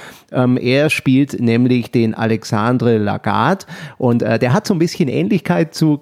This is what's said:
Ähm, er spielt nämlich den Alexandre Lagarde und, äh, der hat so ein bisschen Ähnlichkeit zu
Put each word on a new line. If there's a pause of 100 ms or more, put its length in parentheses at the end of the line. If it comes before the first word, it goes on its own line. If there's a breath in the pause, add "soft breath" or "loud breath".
(320 loud breath)
Ähm,
er
spielt
nämlich
den
Alexandre
Lagarde (320 loud breath)
und,
äh,
der
hat
so
ein
bisschen
Ähnlichkeit
zu